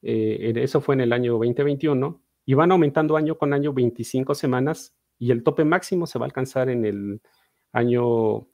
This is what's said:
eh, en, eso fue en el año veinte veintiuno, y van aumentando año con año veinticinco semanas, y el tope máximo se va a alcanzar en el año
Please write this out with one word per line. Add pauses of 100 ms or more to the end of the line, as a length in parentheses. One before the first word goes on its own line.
eh,
en,
eso
fue
en
el
año
veinte
veintiuno, (240)
y
van
aumentando
año
con
año
veinticinco
semanas, (220)
y
el
tope
máximo
se
va
a
alcanzar
en
el (520)
año